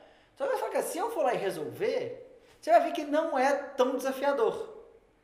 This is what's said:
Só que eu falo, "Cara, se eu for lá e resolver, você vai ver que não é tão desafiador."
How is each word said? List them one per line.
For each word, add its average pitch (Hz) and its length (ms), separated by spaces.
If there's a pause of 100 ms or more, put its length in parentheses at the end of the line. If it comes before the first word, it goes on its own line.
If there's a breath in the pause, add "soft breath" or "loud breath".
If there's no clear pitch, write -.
(360 loud breath)
Só 269 100
que 523 60
eu - 60
falo, - 120
"Cara, 262 140
se - 120
eu 403 140
for 320 140
lá 240 100
e 170 40
resolver, 160 880 (320 loud breath)
você 302 120
vai 339 100
ver - 100
que 302 120
não 294 340
é 269 160
tão 269 420
desafiador." 262 880 (400)